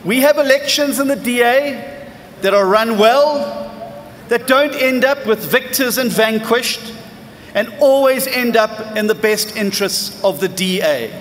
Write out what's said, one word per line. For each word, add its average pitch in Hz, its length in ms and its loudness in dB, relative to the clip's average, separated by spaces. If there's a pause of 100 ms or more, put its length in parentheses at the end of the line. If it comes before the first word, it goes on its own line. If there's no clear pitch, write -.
We 226 180 0
have 294 160 4
elections 285 600 0
in 277 80 0
the 277 80 2
D 240 280 -2
A 262 640 0 (340)
that 196 120 0
are 202 120 4
run 214 320 2
well, 277 720 2 (560)
that 233 200 -2
don't 285 280 2
end 262 300 0
up 277 200 0
with 208 140 0
victors 220 580 -2
and 247 140 0
vanquished, 220 800 -2 (600)
and 214 260 -2
always 269 480 4
end 247 300 0
up 220 400 0
in 214 100 -2
the 214 80 2
best 214 400 -2
interests 202 680 -4
of 190 160 0
the 180 100 -2
D 185 320 -2
A. 135 400 0